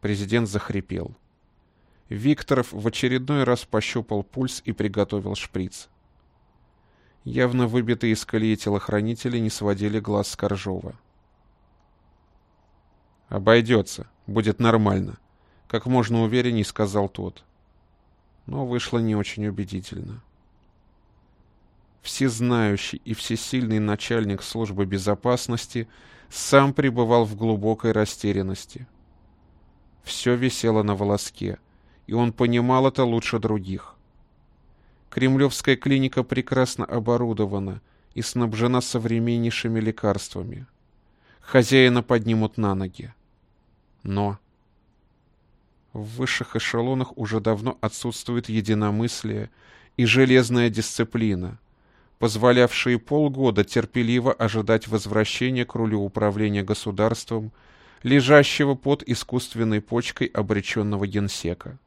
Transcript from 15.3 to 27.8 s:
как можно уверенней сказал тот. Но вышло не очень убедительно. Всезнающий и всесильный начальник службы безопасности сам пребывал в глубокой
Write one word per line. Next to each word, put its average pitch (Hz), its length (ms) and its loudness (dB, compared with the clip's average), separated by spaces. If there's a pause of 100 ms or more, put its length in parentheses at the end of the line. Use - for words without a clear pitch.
как - 180 -4
можно 117 360 2
уверенней 117 420 0
сказал 101 460 -2
тот. - 340 -12 (1000)
Но 135 220 -6
вышло 120 320 -2
не 110 160 0
очень 104 320 -4
убедительно. 98 720 -8 (1800)
Всезнающий 117 1000 0
и 110 120 -6
всесильный 110 640 -2
начальник 104 640 -2
службы 101 420 -4
безопасности 110 1000 -2 (420)
сам 139 420 4
пребывал 120 540 2
в 107 100 -8
глубокой 110 560 0